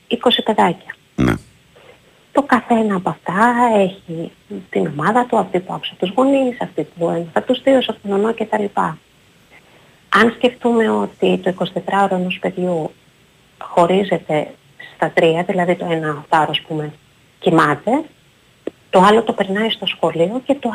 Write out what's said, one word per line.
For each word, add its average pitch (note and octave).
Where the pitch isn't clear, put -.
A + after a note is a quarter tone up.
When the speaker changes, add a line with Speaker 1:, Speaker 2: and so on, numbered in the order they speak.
Speaker 1:
είκοσι -
παιδάκια. -
Speaker 2:
Ναι. A#1+
Speaker 1:
Το C#4
καθένα A3+
από F3+
αυτά G3+
έχει F3
την F#3+
ομάδα F3+
του, A#3
αυτή F#3
που F3+
άκουσε -
τους F#3
γονείς, C4
αυτή -
που E3+
έμαθα E3+
τους B3
θείους, C4
από G#3+
την G3+
μαμά G#3
κτλ. G#3+
Αν A3+
σκεφτούμε A#3
ότι G3
το F#3
εικοσιτετράωρο F#3
ενός F3+
παιδιού F3+
χωρίζεται F3
στα D#3+
τρία, E3+
δηλαδή F3+
το F3+
ένα D#3+
οχτάωρο, D3+
ας D#3
πούμε, D3+
κοιμάται, D#3
το F#3
άλλο G#3+
το A3
περνάει G3+
στο -
σχολείο E3+
και C#4
το A#3